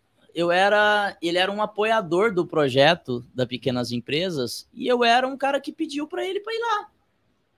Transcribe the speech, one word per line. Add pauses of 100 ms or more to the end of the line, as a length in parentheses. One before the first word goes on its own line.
(360)
Eu
era,
ele
era
um
apoiador
do
projeto
da
Pequenas
Empresas
e
eu
era
um
cara
que
pediu
pra
ele
pra
ir
lá. (680)